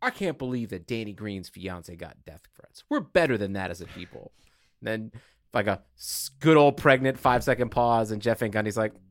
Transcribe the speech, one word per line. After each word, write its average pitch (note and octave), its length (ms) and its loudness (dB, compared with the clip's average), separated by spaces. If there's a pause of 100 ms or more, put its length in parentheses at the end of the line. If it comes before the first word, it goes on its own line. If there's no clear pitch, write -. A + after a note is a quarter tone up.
"I B3+ 80 0
can't F#3 300 -6
believe B2+ 320 -6
that F2+ 160 -10
Danny A2+ 260 -6
Green's G2 340 -10
fiance F2+ 480 -12
got E2+ 300 -18
death D#2+ 160 -20 (160)
threats. - 320 -20
We're D4 120 -2
better D3+ 360 0
than G2 160 -4
that F#2+ 160 -4
as F2+ 120 -10
a E2+ 40 -14
people." - 460 -16 (500)
And A#2 60 -8
then, A2 240 -6 (420)
like, G#2+ 140 0
a G2 140 0 (160)
s-, - 320 -10 (100)
good D#3+ 180 6
old C#3+ 200 6
pregnant C3 420 4
five-second B2 500 2
pause, A#2 420 2
and G#2 100 -6
Jeff A2+ 180 0
Van A2 120 -2
Gundy's G#2+ 260 -2
like, G#2+ 160 -2 (180)